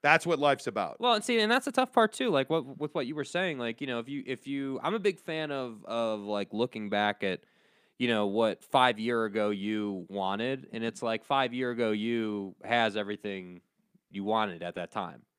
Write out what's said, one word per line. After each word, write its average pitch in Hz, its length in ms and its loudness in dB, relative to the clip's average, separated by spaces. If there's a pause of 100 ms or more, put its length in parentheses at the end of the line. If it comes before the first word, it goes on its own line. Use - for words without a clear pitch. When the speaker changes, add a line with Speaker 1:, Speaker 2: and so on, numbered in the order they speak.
Speaker 1:
That's 156 220 6
what 165 140 2
life's 139 280 2
about. 98 320 -2
Speaker 2:
Well, 240 140 4
and 214 100 0
see, 233 160 2
and 214 120 4
that's 262 140 2
the 277 60 -2
tough - 200 2
part 220 220 6
too. 254 160 -2
Like 135 200 2
what, 139 300 -2
with 147 160 -6
what 143 100 0
you 139 80 -6
were 147 100 -4
saying, 175 360 -2
like, 117 220 -4
you 139 60 -4
know, 120 120 -2
if 117 100 -8
you, 143 160 -6
if 127 220 -8
you, 139 340 -4
I'm 180 140 -2
a 226 40 -2
big 190 200 0
fan 156 320 -6
of, 123 340 -6
of, 110 360 -2
like, 101 320 -4
looking 110 360 -2
back 104 340 2
at, 92 180 -2 (580)
you 123 80 2
know, 107 180 4
what 104 380 2
five 127 340 4
year 113 280 0
ago 104 260 0
you 101 580 -2
wanted, 101 640 -2
and 113 100 -4
it's 113 200 -4
like 113 200 0
five 135 300 0
year 127 160 -2
ago 117 220 0
you 107 720 -2
has 110 340 2
everything 98 640 -6 (480)
you 98 140 -8
wanted 101 400 0
at 87 100 -6
that 87 160 -6
time. 85 320 -8 (180)